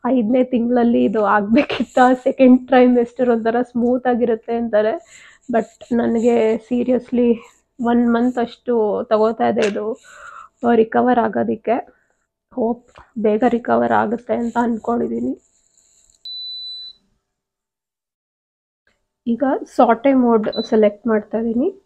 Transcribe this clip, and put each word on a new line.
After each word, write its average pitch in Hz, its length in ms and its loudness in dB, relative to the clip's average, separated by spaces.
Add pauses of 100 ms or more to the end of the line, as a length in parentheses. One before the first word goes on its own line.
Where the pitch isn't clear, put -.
ಐದನೇ 247 380 0
ತಿಂಗಳಲ್ಲಿ 240 600 0
ಇದು 214 200 0
ಆಗ್ಬೇಕಿತ್ತ? 208 720 0 (240)
Second 254 440 4
trimester 247 640 2
ಒಂಥರ 226 320 0
smooth 247 440 -2
ಆಗಿರುತ್ತೆ 233 500 -2
ಅಂತಾರೆ, 226 680 -4 (280)
but 233 440 -4
ನನಗೆ 233 580 2
seriously 240 800 0 (500)
one 240 300 2
month 247 240 0
ಅಷ್ಟು 226 720 -4
ತಗೋತಾ 226 380 0
ಇದೆ 220 200 0
ಇದು, 214 240 -6 (760)
ಆ, 240 80 4
recover 233 440 2
ಆಗೋದಕ್ಕೆ. 226 680 -2 (680)
Hope 240 360 -4 (280)
ಬೇಗ 214 300 0
recover 233 440 0
ಆಗುತ್ತೆ 220 420 -2
ಅಂತ 233 260 -6
ಅನ್ಕೊಂಡಿದೀನಿ. 233 760 -4 (4000)
ಈಗ 233 160 -2 (340)
ಸಾಟೆ 233 360 2
mode 233 360 2 (200)
select 214 380 0
ಮಾಡ್ತಾ 214 320 -4
ಇದೀನಿ. 240 480 -4